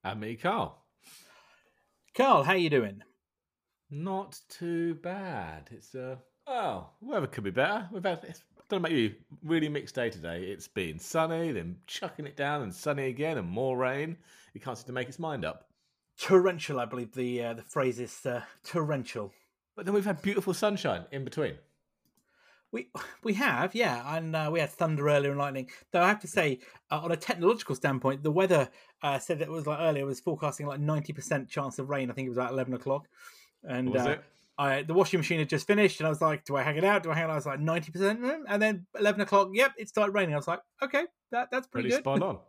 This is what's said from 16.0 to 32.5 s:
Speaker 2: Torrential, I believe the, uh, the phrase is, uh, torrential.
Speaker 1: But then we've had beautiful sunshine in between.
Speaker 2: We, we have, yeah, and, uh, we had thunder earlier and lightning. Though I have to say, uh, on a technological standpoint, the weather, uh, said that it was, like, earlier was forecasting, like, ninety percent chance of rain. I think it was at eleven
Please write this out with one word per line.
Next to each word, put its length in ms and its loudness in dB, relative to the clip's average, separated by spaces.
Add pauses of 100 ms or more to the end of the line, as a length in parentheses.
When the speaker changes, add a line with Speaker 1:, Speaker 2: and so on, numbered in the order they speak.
Speaker 2:
Torrential, 600 4
I 60 -2
believe 300 -8
the, 300 -2
uh, 100 -4
the 80 -16
phrase 360 0
is, 280 -8
uh, 160 -4 (200)
torrential. 680 -4 (420)
Speaker 1:
But 100 -10
then 100 0
we've 100 4
had 160 -2
beautiful 320 0
sunshine 580 0
in 120 -6
between. 320 -2 (1160)
Speaker 2:
We, 140 -8 (340)
we 120 0
have, 420 2
yeah, 400 0
and, 180 -4
uh, 160 0
we 120 2
had 80 0
thunder 400 2
earlier 220 4
and 80 -2
lightning. 300 -4 (220)
Though 100 4
I 60 8
have 140 4
to 60 -14
say, 320 2 (300)
uh, 140 -2
on 80 -2
a 60 2
technological 580 2
standpoint, 480 0
the 80 2
weather, 380 6 (340)
uh, 160 0
said 200 -2
that 100 -2
it 20 -8
was, 160 -4
like, 140 -2
earlier 240 2
was 160 -4
forecasting, 460 -2
like, 120 -6
ninety 320 0
percent 380 -4
chance 300 -4
of 100 -6
rain. 200 0
I 40 -6
think 140 -6
it 20 -4
was 80 -2
at 120 0
eleven 240 -2